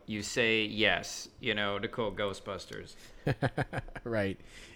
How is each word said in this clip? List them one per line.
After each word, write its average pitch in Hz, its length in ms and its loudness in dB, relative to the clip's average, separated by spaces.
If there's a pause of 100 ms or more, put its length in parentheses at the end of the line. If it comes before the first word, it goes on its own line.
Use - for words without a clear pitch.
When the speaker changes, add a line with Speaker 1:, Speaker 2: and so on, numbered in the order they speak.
Speaker 1:
you 107 160 -4
say 113 420 4
yes, 104 640 2 (120)
you 113 140 2
know, 101 240 0
to 101 80 -4
quote 104 300 -2
Ghostbusters. 98 800 -4 (320)
Speaker 2:
<laughs> 135 80 4 (720)
Right. 104 340 0 (380)